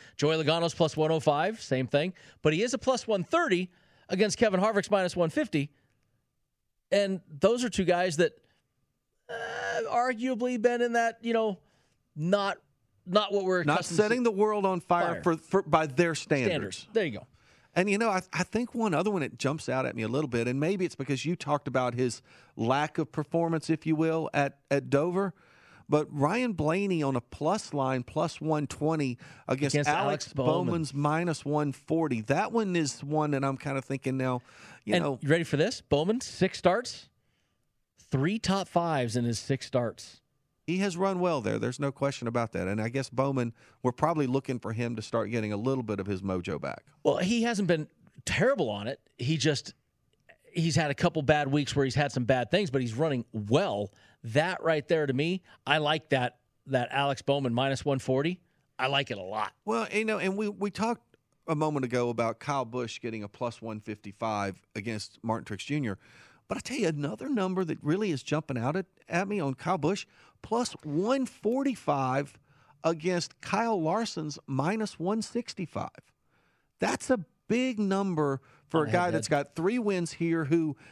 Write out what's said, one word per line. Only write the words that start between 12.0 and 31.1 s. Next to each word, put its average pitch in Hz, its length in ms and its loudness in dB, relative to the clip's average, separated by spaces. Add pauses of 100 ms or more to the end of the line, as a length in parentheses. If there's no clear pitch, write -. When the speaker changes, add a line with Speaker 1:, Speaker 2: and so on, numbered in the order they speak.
Speaker 1:
not, 190 420 0 (480)
not 202 260 2
what 196 120 2
we're 185 200 2
Speaker 2:
Not 147 120 4
Speaker 1:
accustomed 175 220 0
Speaker 2:
setting 220 260 4
Speaker 1:
to. 233 80 4
Speaker 2:
the 196 40 -6
world 208 300 2
on 185 140 2
fire 175 420 0
Speaker 1:
Fire. - 20 -10
Speaker 2:
for, 165 140 2
for, 190 260 0
by 160 220 4
their 156 300 2
standards. 139 300 2 (320)
Speaker 1:
Standards. - 160 -18
There 190 120 2
you 143 140 -4
go. - 80 -16 (500)
Speaker 2:
And, 185 120 4
you 196 80 4
know, 226 120 2
I, 185 120 0 (100)
I 170 120 0
think 233 300 -2
one 220 200 2
other 180 180 2
one 190 100 0
that 123 160 -4
jumps 143 300 -2
out 131 180 0
at 117 120 -4
me 117 60 -2
a 110 40 0
little 135 220 -2
bit, 117 180 0
and 127 140 0
maybe 180 240 0
it's 151 100 -6
because 135 300 -4
you 170 100 0
talked 147 320 -2
about 127 260 0
his 123 280 -2 (340)
lack 131 420 0
of 156 140 -2
performance, 165 580 -2
if 160 160 0
you 160 120 2
will, 160 360 0
at, 143 260 0 (120)
at 135 180 2
Dover, 175 440 2 (560)
but 151 200 4
Ryan 196 440 0
Blaney 170 500 0
on 135 140 0
a 120 40 0
plus - 520 -2
line, 131 300 0
plus 156 380 -4
one 151 240 0
twenty 147 540 -2 (280)
against 135 280 0
Speaker 1:
Against 147 140 2
Speaker 2:
Alex 151 380 0
Speaker 1:
Alex - 60 -18
Bowman. 156 320 0
Speaker 2:
Bowman's 165 300 -2
minus 151 500 0